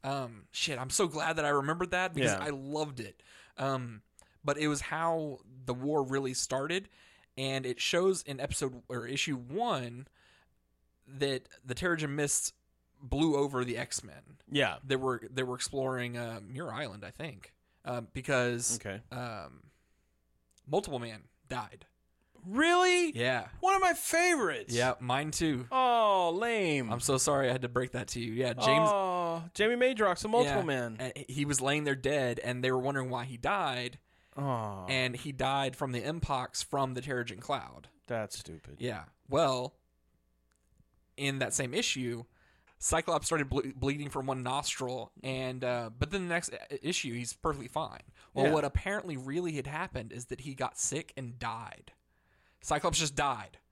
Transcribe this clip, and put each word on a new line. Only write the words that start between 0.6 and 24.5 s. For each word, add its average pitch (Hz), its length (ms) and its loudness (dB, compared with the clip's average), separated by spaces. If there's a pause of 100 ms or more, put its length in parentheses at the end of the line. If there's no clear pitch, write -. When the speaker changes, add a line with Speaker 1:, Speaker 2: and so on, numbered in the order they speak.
Speaker 1:
I'm 120 120 -6
so - 180 2
glad 160 280 -2
that 156 80 0
I 147 60 4
remembered 160 420 2
that 180 220 0
because 127 180 4
Speaker 2:
Yeah. 95 120 0
Speaker 1:
I 147 60 -4
loved 143 500 -4
it. 104 220 -14 (360)
Um, 127 440 -2 (420)
but 143 140 0
it 151 100 4
was 143 120 2
how 160 580 -2 (260)
the 123 100 -2
war 143 280 2
really 135 320 0
started, 156 540 -2 (500)
and 135 280 -2
it 120 140 -2
shows 180 420 4
in 135 180 -8
episode, 131 480 -2
or 120 180 -4
issue 135 300 0
one, 131 720 -2 (1000)
that 135 420 -2 (160)
the 127 100 -4
Terrigen 160 360 0
Mists 143 420 0 (480)
blew 143 360 4
over 139 280 2
the 120 120 -2
X-Men. - 640 -8 (120)
Speaker 2:
Yeah. 131 340 2
Speaker 1:
They 131 120 2
were, 127 240 0 (100)
they 131 120 -2
were 127 140 -2
exploring, 127 600 -2
uh, 113 260 -6
Muir 131 300 -10
Island, 110 320 -8
I 98 60 -10
think, 131 420 -14 (320)
um, 123 280 -6
because 123 680 0
Speaker 2:
Okay. 101 200 -8 (120)
Speaker 1:
um, 107 520 -10 (1040)
Multiple 151 320 -2
Man 113 240 -10 (260)
died. 117 380 -8 (580)
Speaker 2:
Really? 339 720 4
Speaker 1:
Yeah. 120 300 0 (140)
Speaker 2:
One 381 160 4
of 381 40 4
my 359 120 6
favorites. 247 840 2